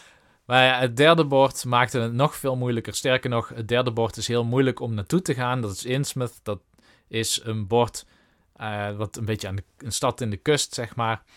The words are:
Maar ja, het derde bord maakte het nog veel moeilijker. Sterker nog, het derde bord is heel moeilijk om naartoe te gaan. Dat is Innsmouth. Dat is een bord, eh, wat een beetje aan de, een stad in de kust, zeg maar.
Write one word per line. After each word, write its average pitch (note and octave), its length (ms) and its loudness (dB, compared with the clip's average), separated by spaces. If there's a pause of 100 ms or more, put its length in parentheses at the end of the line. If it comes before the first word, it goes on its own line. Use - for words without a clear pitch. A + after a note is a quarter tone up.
(440)
Maar B2+ 200 6
ja, B2+ 140 4
het B2 180 0
derde D#3+ 280 6
bord C3+ 400 2
maakte B2 340 2
het A#2 140 -2
nog C3 240 0
veel C3 200 -2
moeilijker. A#2+ 380 -2
Sterker B2+ 360 0
nog, A#2 240 -2
het A2 140 -8
derde B2 240 2
bord A2+ 240 -2
is A2 120 -6
heel A#2+ 160 0
moeilijk B2 360 2
om A#2 140 -6
naartoe C3 280 -2
te D3 120 -2
gaan. B2+ 260 -2
Dat G#2 120 -4
is - 120 -10
Innsmouth. B2+ 580 -4
Dat G#2 180 -6 (480)
is A2+ 360 -2
een A2 220 -4
bord, A#2 400 0 (500)
eh, G#2 400 -6
wat G#2 200 -6
een A#2 80 -6
beetje G#2 240 -4
aan F#2+ 80 -6
de, G2 60 -6 (160)
een A#2+ 140 -10
stad - 280 -2
in A#2 100 -4
de G2 60 -4
kust, - 380 0
zeg A#2+ 220 -8
maar. A2+ 260 -2 (140)